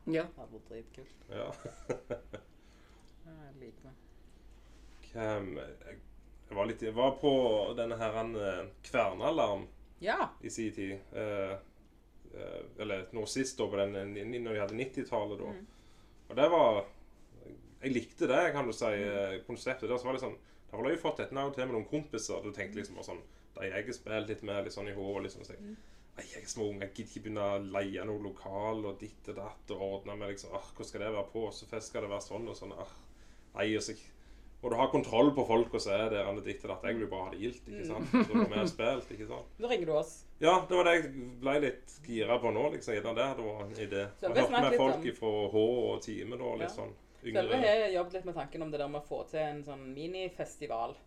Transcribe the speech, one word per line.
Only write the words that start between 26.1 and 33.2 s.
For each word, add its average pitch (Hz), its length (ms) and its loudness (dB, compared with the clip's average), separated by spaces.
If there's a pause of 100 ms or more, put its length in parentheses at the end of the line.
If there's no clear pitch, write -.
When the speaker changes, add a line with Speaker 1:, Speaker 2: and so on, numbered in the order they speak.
Speaker 3:
Nei, - 60 -12 (100)
jeg - 100 -14
er - 40 -14
så - 220 -6
ung, 101 100 -8
jeg 98 140 -8
gidder 107 180 -10
ikke 113 120 -12
begynne 104 200 -4
å 101 280 -2
leie 95 340 -2
noe 104 180 -4
lokal, 104 640 -4
og 95 140 -6
ditt - 280 -14
og 104 80 -8
datt, - 360 -10
og 95 100 -4
ordne 98 360 -4
med 104 120 -6
liksom, 98 240 -10
ah, 101 60 -2 (140)
hvordan - 120 -10
skal - 160 -8
det 107 100 -2
være 101 220 -2
på, 110 180 -2
så 104 160 -14
fest 110 220 -8
skal 113 140 -6
det 101 60 -6
være 101 140 -2
sånn 113 240 -8
og 107 80 -8
sånn, - 240 -12
ah, 98 80 -8 (680)